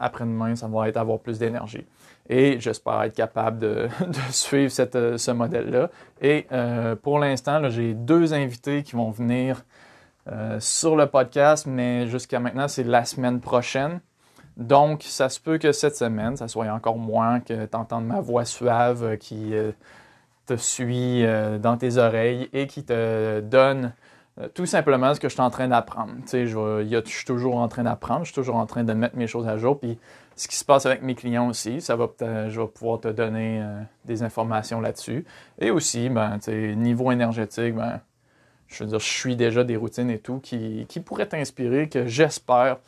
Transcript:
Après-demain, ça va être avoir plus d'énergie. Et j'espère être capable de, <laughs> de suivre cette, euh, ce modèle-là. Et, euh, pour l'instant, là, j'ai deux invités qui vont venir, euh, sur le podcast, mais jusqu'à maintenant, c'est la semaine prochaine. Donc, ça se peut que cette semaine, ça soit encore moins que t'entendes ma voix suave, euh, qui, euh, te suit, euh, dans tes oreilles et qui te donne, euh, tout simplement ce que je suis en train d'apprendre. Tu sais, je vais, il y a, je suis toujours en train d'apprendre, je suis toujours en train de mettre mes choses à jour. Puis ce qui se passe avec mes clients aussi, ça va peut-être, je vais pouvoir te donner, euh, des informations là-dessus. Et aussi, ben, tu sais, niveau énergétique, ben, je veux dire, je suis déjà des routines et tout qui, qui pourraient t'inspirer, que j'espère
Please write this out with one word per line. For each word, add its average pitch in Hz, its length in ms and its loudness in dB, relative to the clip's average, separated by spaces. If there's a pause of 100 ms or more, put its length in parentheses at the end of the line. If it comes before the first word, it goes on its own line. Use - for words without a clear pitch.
Après-demain, 117 540 -4
ça 113 120 -8
va 110 220 -2
être 110 80 -2
avoir 113 220 -2
plus 113 200 -8
d'énergie. 117 460 -6 (420)
Et 131 320 4
j'espère 113 440 -2
être 110 120 -4
capable 113 440 -2
de, 107 360 0
<laughs> 180 100 -4
de 131 260 -4
suivre 139 380 2
cette, 123 280 0
euh, 117 200 0
ce 123 140 -2
modèle-là. 120 580 0 (320)
Et, 147 300 2
euh, 120 440 -2
pour 143 240 0
l'instant, 143 400 0
là, 139 100 0
j'ai 117 240 -2
deux 156 400 4
invités 143 500 -2
qui 123 140 -8
vont 113 140 -2
venir, 123 520 -2 (680)
euh, 110 300 -6
sur 156 380 2
le 143 80 8
podcast, 143 640 4
mais 123 400 0
jusqu'à 123 340 -4
maintenant, 127 260 -2
c'est 131 160 -4
la 120 220 4
semaine 123 340 0
prochaine. 135 640 0 (560)
Donc, 143 460 4
ça - 260 0
se - 100 -10
peut 160 180 0
que 156 140 4
cette 143 240 2
semaine, 113 400 -2
ça 117 140 -8
soit 113 180 -4
encore 113 300 -2
moins 113 420 0
que 110 260 -6
t'entendes 113 420 -6
ma 117 120 -2
voix 120 240 0
suave, 120 600 2
euh, 110 120 -2
qui, 110 400 -8
euh, 107 160 0 (760)
te 123 100 -2
suit, 123 680 0
euh, 107 320 2
dans 117 200 2
tes 123 200 0
oreilles 117 540 2
et 139 160 -2
qui 143 160 -12
te 110 580 0
donne, 131 520 4 (460)
euh, - 140 -10
tout 180 120 -6
simplement 147 480 4
ce 147 60 -6
que 143 100 -2
je - 40 -10
suis - 80 0
en 123 80 4
train 127 180 -4
d'apprendre. 113 540 0
Tu - 60 -16
sais, 123 200 0
je 110 100 -4
vais, 107 280 0
il 107 40 -4
y 117 60 0
a, 113 100 2
je - 40 -14
suis - 160 -10
toujours 123 320 0
en 117 100 0
train 120 160 -4
d'apprendre, 117 380 -2
je 156 100 -8
suis - 40 -12
toujours 127 200 -2
en 110 100 0
train 120 180 -4
de 113 100 0
mettre 113 220 0
mes 117 120 -2
choses 113 200 -4
à 110 100 -2
jour. 127 220 2
Puis 117 200 -6 (360)
ce - 120 -10
qui - 80 -8
se - 80 -6
passe 139 220 6
avec 131 160 2
mes 131 140 -2
clients 120 340 0
aussi, 117 320 -4
ça 120 140 -2
va 117 120 0
peut-être, 110 420 -4
je 113 120 -4
vais 110 60 -2
pouvoir 113 340 -4
te 113 80 -4
donner, 110 520 -2
euh, 104 200 -8 (240)
des 117 180 -4
informations 113 560 -4
là-dessus. 117 460 -6 (340)
Et - 100 2
aussi, 131 400 0
ben, 107 300 0
tu 110 120 -6
sais, 107 240 -2
niveau 120 360 2
énergétique, 117 640 0
ben, 113 240 -6 (680)
je - 160 -12
veux 107 60 -6
dire, 107 100 0
je - 60 -6
suis - 300 -2
déjà 117 280 4
des 120 120 -2
routines 117 340 -2
et 110 100 -4
tout 127 200 -8
qui, 113 480 -8
qui - 140 -10
pourraient - 260 -4
t'inspirer, 139 640 -2
que 127 180 0
j'espère 127 680 4 (100)